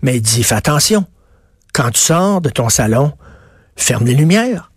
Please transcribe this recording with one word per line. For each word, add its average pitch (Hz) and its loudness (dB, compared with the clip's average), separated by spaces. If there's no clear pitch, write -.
Mais 127 0
il 117 -2
dit, « 113 -2
Fais 113 -2
attention. 151 0
Quand 120 -2
tu - -2
sors 185 0
de 151 -2
ton 120 -4
salon, 120 2
ferme 117 -2
les 123 2
lumières. 180 0